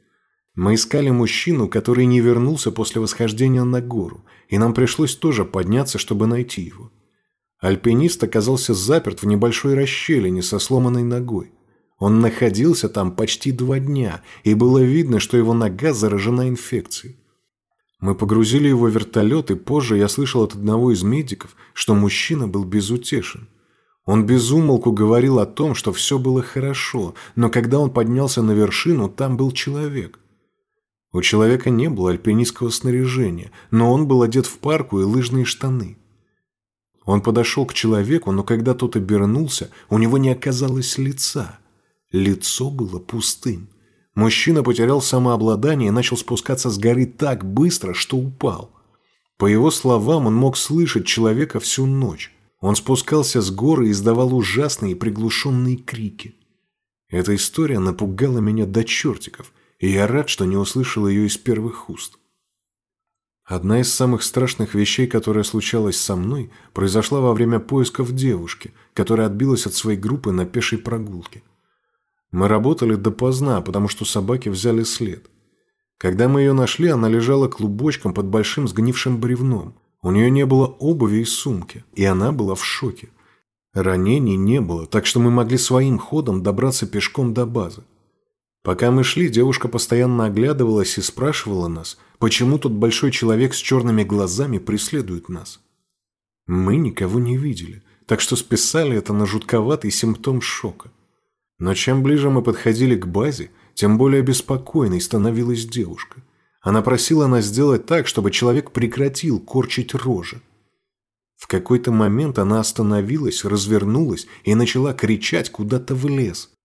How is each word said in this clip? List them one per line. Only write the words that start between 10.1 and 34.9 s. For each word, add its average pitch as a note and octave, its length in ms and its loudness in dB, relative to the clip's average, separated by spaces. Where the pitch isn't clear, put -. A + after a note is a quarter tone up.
со G2+ 160 -2
сломанной B2 440 0
ногой. A#2+ 480 -4
Он G#2 220 4
находился A2+ 680 2
там F#2 260 -4
почти - 360 -4
два B2+ 280 -2
дня, C3+ 420 -4
и G#2+ 100 4
было B2 240 6
видно, C3 420 4
что - 160 -2
его A#2 200 4
нога A#2 380 0
заражена G#2+ 540 0
инфекцией. - 720 -8
Мы G2 140 0
погрузили A2+ 540 2
его B2 180 4
в A2+ 60 4
вертолёт, A2 580 0
и G2 60 0
позже A#2+ 420 0
я G2+ 100 4
слышал C3 360 0
от G#2 100 -4
одного A2 380 2
из F#2 100 2
медиков, B2+ 540 -4
что - 220 0
мужчина G#2 520 0
был G2 160 -4
безутешен. G#2 840 -4
Он G#2 220 4
без B2 240 4
умолку C#3+ 400 4
говорил A#2 480 4
о G#2 80 2
том, D3+ 260 -2
что - 180 -4
всё - 280 -2
было C3 240 0
хорошо, C#3 720 -6
но A#2+ 140 2
когда A#2+ 300 2
он C#3+ 100 2
поднялся B2+ 540 0
на A2 80 2
вершину, G#2 580 0
там C3 260 -4
был C3 160 0
человек. C#3 680 -8
У F2+ 120 -2
человека A#2+ 480 2
не B2 180 2
было F#2 220 -2
альпинистского A2+ 580 0
снаряжения, B2 840 -2
но A#2 200 4
он D3 160 2
был C3 140 4
одет A#2+ 240 2
в - 140 -12
парку D3 400 -2